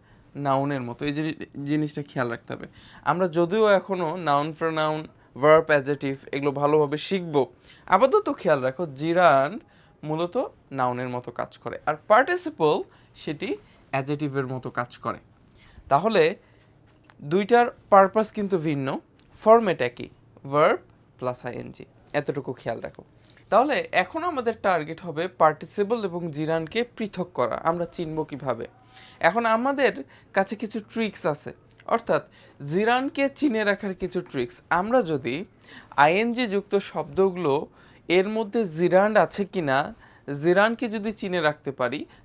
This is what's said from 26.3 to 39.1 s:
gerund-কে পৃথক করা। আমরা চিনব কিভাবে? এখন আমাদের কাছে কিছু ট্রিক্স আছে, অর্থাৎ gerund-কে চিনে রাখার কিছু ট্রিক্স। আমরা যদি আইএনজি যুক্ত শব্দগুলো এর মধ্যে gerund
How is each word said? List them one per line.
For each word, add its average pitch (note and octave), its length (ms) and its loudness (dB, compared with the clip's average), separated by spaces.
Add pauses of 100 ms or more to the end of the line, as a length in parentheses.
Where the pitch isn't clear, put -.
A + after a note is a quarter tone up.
gerund-কে D#3+ 480 -2 (120)
পৃথক G3 380 -6
করা। A#2+ 300 -2
আমরা E3+ 200 -2
চিনব D#3 400 -6
কিভাবে? B2+ 420 -6 (540)
এখন A3 260 2
আমাদের A#3+ 580 0 (280)
কাছে G3 240 0
কিছু G#3+ 240 -8
ট্রিক্স G#3+ 460 -6
আছে, - 260 -4 (340)
অর্থাৎ F#3+ 420 0 (440)
gerund-কে B3+ 560 0
চিনে A3 360 0
রাখার G3 300 -2
কিছু F3+ 260 -6
ট্রিক্স। C3 500 -6
আমরা G#3 320 2
যদি C#3 420 -4 (520)
আইএনজি A3 500 2
যুক্ত G3 320 -2
শব্দগুলো E3 880 -2 (420)
এর F#3 200 4
মধ্যে A3 360 -2 (140)
gerund F#3+ 400 4